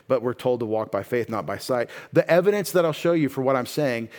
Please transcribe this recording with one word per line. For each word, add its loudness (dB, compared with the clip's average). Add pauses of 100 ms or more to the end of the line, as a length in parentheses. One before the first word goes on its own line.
But 2
we're -2
told 0
to -4
walk -2
by -2
faith, -2
not -4
by -6
sight. -2 (240)
The 4
evidence 4
that 4
I'll 0
show 0
you 2
for -4
what 2
I'm -2
saying -2 (120)